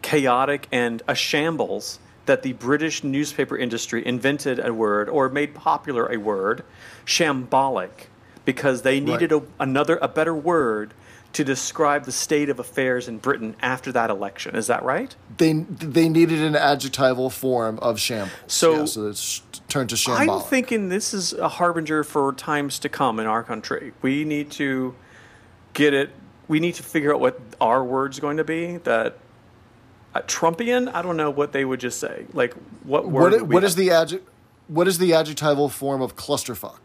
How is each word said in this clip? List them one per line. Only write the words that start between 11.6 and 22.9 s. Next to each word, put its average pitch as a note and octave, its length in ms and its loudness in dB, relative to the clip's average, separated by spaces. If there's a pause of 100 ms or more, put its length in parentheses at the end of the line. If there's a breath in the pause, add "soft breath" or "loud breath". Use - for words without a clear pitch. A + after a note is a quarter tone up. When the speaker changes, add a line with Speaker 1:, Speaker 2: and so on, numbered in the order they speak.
Speaker 1:
the C3 60 -8
state D3 380 0
of B2+ 100 -2
affairs B2 480 -2
in A2+ 100 -10
Britain A2+ 440 -2
after B2+ 300 -2
that A#2 180 0
election. G2 460 -6
Is A2 120 -2
that - 160 0
right? E3 320 -2 (220)
Speaker 2:
They, D#3+ 160 6
they D#3+ 560 2
needed E3 320 6
an D#3 140 0
adjectival C3+ 760 2
form A#2 500 0
of A2+ 200 0
shambles. G2+ 320 -4 (160 loud breath)
Speaker 1:
So D#3+ 320 4
Speaker 2:
Yeah, D3+ 60 0
so A2 220 -4
it's - 340 -6 (260)
turned C3 240 -2
to A#2 200 0
Speaker 1:
I'm C4+ 180 2
Speaker 2:
shambolic. - 180 -2
Speaker 1:
thinking A#3 420 0
this G3 240 -4
is F#3+ 200 -4
a - 160 -2
harbinger D#3+ 540 0
for C#3 300 0
times C#3+ 460 -4
to C#3+ 100 -6
come A2+ 300 0